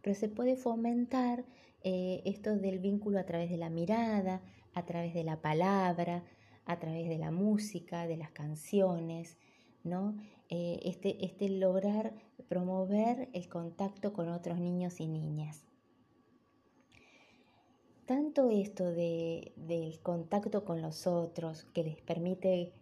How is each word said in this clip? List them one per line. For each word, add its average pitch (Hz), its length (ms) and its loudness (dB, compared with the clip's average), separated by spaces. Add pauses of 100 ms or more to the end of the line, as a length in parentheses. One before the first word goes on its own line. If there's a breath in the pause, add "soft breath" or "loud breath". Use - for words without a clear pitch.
pero 202 140 2
se 214 120 0
puede 247 280 2
fomentar, 240 880 2 (400 loud breath)
eh, 185 400 0
esto 208 320 0
del 190 240 0
vínculo 202 400 2
a 185 40 -4
través 170 260 -2
de 180 60 0
la 165 140 -4
mirada, 185 720 2 (320 loud breath)
a 175 100 -2
través 170 300 -4
de 170 80 0
la 160 180 -2
palabra, 175 840 2 (400 loud breath)
a 170 140 -4
través 165 300 -4
de 160 100 0
la 160 140 -2
música, 180 720 0
de 165 100 -2
las 156 140 -8
canciones, 165 1040 0 (460 soft breath)
¿no? 190 340 -2 (320 loud breath)
Eh, 175 360 -4
este, 190 400 -2
este 196 240 -2
lograr 196 680 2 (340 loud breath)
promover 196 840 2
el 175 160 -6
contacto 196 640 -4
con 170 160 -2
otros 175 320 -2
niños 180 400 0
y 160 80 -2
niñas. 156 560 -4 (2500 soft breath)
Tanto 277 440 4
esto 202 340 2
de, 165 720 0
del 160 440 -4
contacto 202 640 0
con 165 180 -2
los 156 240 -4
otros, 165 680 0
que 170 100 0
les 156 180 -4
permite 180 800 0